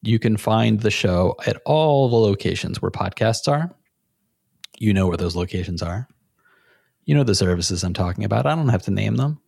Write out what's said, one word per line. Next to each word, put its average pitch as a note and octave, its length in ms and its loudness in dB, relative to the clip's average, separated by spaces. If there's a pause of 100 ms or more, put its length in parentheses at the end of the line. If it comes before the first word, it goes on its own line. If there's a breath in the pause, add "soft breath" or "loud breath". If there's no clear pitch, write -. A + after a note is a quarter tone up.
You A2 160 2
can A2 200 2
find A2 420 2
the A2 100 0
show F#2 460 2 (100)
at - 200 -4
all D3 440 4
the A#2 60 2
locations G2+ 680 0
where - 80 -2
podcasts - 580 -2
are. D3+ 220 0 (1080)
You G#2+ 120 2
know F#2+ 160 4
where F2 100 -2
those F2 180 -4
locations F2 480 -4
are. F2+ 240 -6 (960 soft breath)
You D3+ 100 0
know D3 100 4
the A2 120 2
services F2+ 480 0
I'm F2+ 100 -2
talking F2+ 300 -4
about. B2 240 0
I D3+ 80 0
don't D#3 140 0
have G#2 140 2
to - 80 -4
name G#2 260 -2
them. D3 300 -2